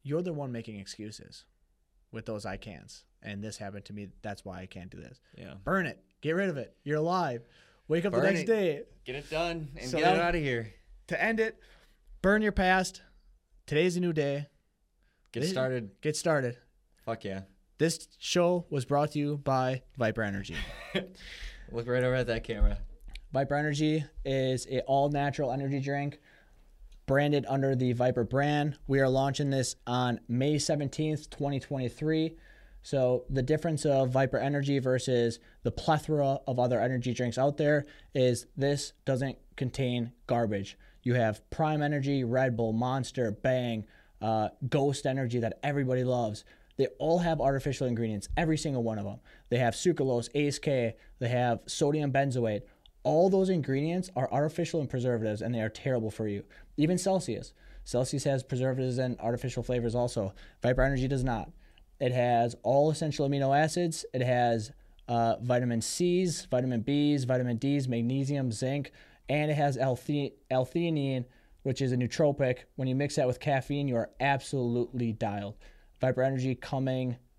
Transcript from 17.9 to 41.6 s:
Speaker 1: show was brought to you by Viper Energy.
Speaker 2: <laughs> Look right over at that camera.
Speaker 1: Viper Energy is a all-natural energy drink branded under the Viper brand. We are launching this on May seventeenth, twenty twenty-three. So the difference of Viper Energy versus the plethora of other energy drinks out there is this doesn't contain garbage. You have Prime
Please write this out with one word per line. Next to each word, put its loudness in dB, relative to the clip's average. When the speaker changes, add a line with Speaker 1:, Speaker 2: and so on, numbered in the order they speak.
Speaker 1:
show 0
was -2
brought 0
to -4
you -2
by 0
Viper 0
Energy. -4
Speaker 2:
<laughs> -10
Look -6
right 2
over 2
at 0
that -2
camera. 2
Speaker 1:
Viper 0
Energy 0
is 0
a -2
all-natural 0
energy -2
drink -4
branded 4
under 2
the 2
Viper 2
brand. 0
We 2
are 6
launching 2
this -2
on 0
May 2
seventeenth, -2
twenty -4
twenty-three. -2
So 2
the 0
difference 0
of 4
Viper 2
Energy 0
versus 2
the 0
plethora 0
of -2
other 2
energy 0
drinks -2
out 0
there 4
is 2
this 0
doesn't -2
contain -2
garbage. 0
You 2
have 0
Prime 0